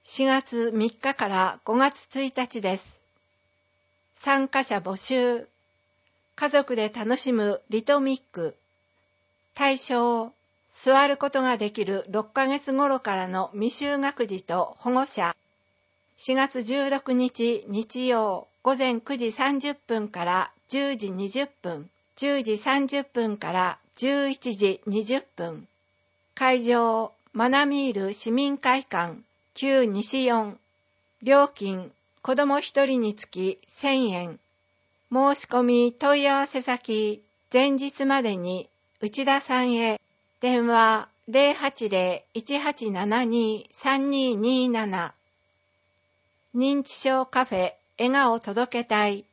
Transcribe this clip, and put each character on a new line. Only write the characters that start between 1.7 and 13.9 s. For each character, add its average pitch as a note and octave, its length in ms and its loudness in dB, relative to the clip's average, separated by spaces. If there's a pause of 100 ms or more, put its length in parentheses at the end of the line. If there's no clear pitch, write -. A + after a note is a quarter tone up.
月 C4+ 460 0
一 C4 140 -4
日 B3 240 -6
で F#3+ 160 -2
す。 - 240 -18 (1120)
参 C4+ 360 0
加 C4+ 140 0
者 G#3 160 -2
募 F#3 180 -6
集。 B3 520 0 (880)
家 D4 120 0
族 C#4 280 2
で G#3+ 120 0
楽 A3 280 -2
し B3+ 160 -2
む G#3 360 0
リ A3 140 -2
ト C#4+ 180 2
ミ C4+ 180 0
ッ - 40 -18 (100)
ク。 E3 240 -6 (1000)
対 C4+ 220 2
象、 A#3+ 560 0 (380)
座 C4+ 360 4
る C#4 100 2
こ C#4 140 -2
と C4+ 120 0
が B3+ 160 2
で G#3 120 -2
き G#3 140 -4
る G3 240 -2
六 G#3+ 240 -4
ヶ C4+ 140 2
月 C#4 260 -2
頃 C4+ 280 2
か G3+ 140 -4
ら F#3 140 -4
の F#3 240 -4
未 A3+ 320 -4
就 C#4+ 160 -2